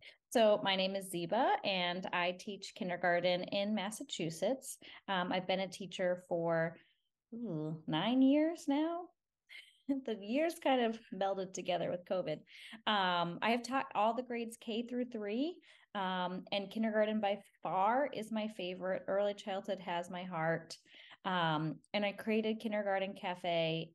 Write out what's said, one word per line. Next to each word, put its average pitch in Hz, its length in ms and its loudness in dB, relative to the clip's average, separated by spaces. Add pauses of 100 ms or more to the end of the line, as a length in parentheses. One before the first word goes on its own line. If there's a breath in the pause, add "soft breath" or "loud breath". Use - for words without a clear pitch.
(320 loud breath)
So 214 320 6
my 196 100 2
name 190 220 0
is 190 120 -6
Ziba, 202 440 0 (100)
and 180 500 0
I 175 200 2
teach 190 420 -10
kindergarten 180 680 2
in 202 320 0
Massachusetts. 202 1040 -2 (280 loud breath)
Um, 180 240 0
I've 180 160 -2
been 185 140 0
a 190 80 -2
teacher 180 600 -2
for, 170 480 0 (560 loud breath)
ooh, 160 440 -4 (100)
nine 208 360 4
years 302 440 4
now. 320 400 0
<laughs> - 40 -20 (760 loud breath)
The 262 320 -2
years 277 360 0 (100)
kind 262 160 6
of 226 180 2 (160)
melded 190 380 -2
together 175 380 -2
with 180 160 -6
covid. 175 320 -2 (480 loud breath)
Um, 180 560 2
I 214 80 2
have 240 120 2
taught 247 220 -2 (100)
all 220 200 4
the 247 80 -4
grades 233 360 -6
K 226 220 -4
through 240 320 -2
three, 233 440 -2 (380 loud breath)
um, 185 580 -2
and 202 180 -2
kindergarten 214 500 2
by 202 200 0 (220)
far 202 520 2
is 220 180 -6
my 214 240 -2
favorite. 185 500 -4
Early 202 280 2
childhood 202 460 -4
has 175 280 -4
my 180 160 -6
heart. 165 540 -2 (480 loud breath)
Um, 160 500 2 (160)
and 208 100 2
I 202 100 0
created 220 480 0
Kindergarten 196 520 0
Cafe 170 840 0